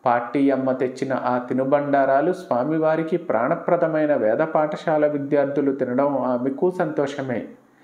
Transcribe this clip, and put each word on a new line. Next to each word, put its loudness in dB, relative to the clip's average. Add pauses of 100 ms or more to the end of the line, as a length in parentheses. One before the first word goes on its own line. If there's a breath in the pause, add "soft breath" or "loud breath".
పాట్టి 2
అమ్మ 0
తెచ్చిన -4
ఆ 0
తినుబండారాలు 2
స్వామివారికి 0
ప్రాణప్రదమైన 0
వేద 2
పాఠశాల 0
విద్యార్థులు 0
తినడం 0
ఆమెకు 0
సంతోషమే. -4 (360 soft breath)